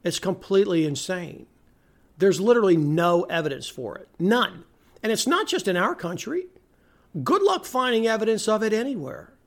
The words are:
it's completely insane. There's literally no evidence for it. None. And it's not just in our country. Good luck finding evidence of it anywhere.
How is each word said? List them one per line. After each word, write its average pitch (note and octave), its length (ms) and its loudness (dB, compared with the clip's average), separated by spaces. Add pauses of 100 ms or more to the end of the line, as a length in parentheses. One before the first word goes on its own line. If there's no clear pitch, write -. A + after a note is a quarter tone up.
it's F3 140 -4
completely F#3+ 640 0
insane. E3 600 -8 (720)
There's F3 220 4
literally G3+ 380 6
no E3+ 460 2
evidence D3+ 440 -4
for A#2 300 -10
it. - 100 -18 (100)
None. G#3 460 0 (400)
And A3 80 -2
it's G#3+ 160 -2
not F4+ 200 2
just G#3+ 200 -4
in F#3 80 0
our G3 180 0
country. C#4 520 -8 (800)
Good F#4+ 180 2
luck F#4+ 220 2
finding A#3+ 420 0
evidence A3 400 0
of G#3+ 160 0
it A3 80 0
anywhere. A3 600 -6 (140)